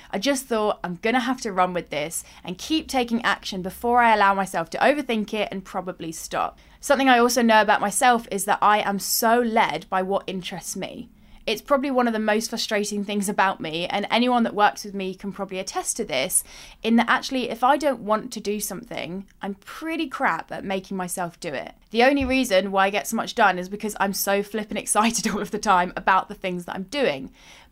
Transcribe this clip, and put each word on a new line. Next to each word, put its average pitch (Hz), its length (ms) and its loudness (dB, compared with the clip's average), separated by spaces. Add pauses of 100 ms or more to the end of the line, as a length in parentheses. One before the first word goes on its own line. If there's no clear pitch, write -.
(100)
I 202 80 -4
just 269 280 -2
thought, 214 360 -2
"I'm 175 180 -6
gonna 233 200 0
have 254 220 -2
to 214 100 -6
run 180 200 2
with 170 180 -6
this 151 340 -6 (180)
and 180 160 -10
keep - 300 -4
taking 240 360 0
action 190 380 -2
before 240 400 0
I 226 100 6
allow 202 220 6
myself 185 360 -2
to - 80 -6
overthink 240 540 2
it 208 200 -2
and 190 120 -8
probably 180 460 -8
stop." - 480 -4 (220)
Something 269 280 2
I 247 120 6
also 240 220 4
know 220 180 8
about 208 200 4
myself 233 520 2
is 196 140 -4
that 202 140 2
I 208 200 6
am 202 180 -2
so 233 400 2
led 220 500 2
by 190 140 0
what 190 240 -2
interests 185 480 -8
me. 170 340 -10 (380)
It's 170 160 -2
probably 277 300 0
one 247 160 2
of 233 40 0
the 220 60 -2
most 220 320 0
frustrating 208 540 -2
things 208 240 -2
about 190 320 2
me, 160 260 -4
and 202 240 -2
anyone 240 320 4
that 202 120 -2
works 208 300 2
with 196 100 -10
me 190 200 -6
can 196 160 -12
probably 190 300 -8
attest - 360 -6
to 226 80 -4
this, 139 380 -2 (400)
in 226 140 2
that 233 120 4
actually, 262 420 -2
if 240 120 -8
I 269 140 4
don't 269 240 0
want 208 320 -2
to 214 80 -10
do 208 180 -4
something, 185 680 -8 (140)
I'm 196 140 -8
pretty 320 540 -8
crap 185 420 -2
at - 140 -10
making 190 320 -6
myself 180 420 -6
do 151 160 -8
it. 80 200 -8 (180)
The 226 100 4
only 277 220 4
reason 202 480 2
why 196 140 4
I 202 40 0
get 202 160 -4
so - 80 -6
much 190 220 -4
done 185 240 4
is 185 80 -8
because 208 320 -6
I'm 196 120 0
so 202 300 0
flippin' 214 340 -6
excited 220 520 0
<laughs> 185 40 -4
all 202 80 -2
of 202 120 -8
the 214 80 -2
time 185 360 4
about 190 320 2
the 202 60 -12
things 180 300 -6
that - 100 -10
I'm 196 100 -8
doing. 185 460 -2 (420)